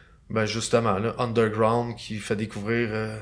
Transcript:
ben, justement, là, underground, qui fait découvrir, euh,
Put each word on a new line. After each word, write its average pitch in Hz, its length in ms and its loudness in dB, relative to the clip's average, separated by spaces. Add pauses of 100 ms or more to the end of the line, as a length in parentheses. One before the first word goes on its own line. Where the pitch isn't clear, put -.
(280)
ben, 110 160 0
justement, 110 540 2
là, 113 200 -2
underground, 113 760 2
qui 110 220 -10
fait 104 180 -2
découvrir, 110 560 -2
euh, 110 300 -4